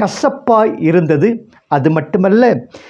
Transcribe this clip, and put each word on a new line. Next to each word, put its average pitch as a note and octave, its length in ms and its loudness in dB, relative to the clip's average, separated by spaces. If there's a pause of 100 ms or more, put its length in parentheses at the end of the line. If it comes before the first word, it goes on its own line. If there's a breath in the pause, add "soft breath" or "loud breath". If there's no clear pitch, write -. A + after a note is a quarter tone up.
கசப்பாய் A3 760 0
இருந்தது. E3 720 -2 (180 soft breath)
அது D3 240 0
மட்டுமல்ல, F#3 760 0 (220 loud breath)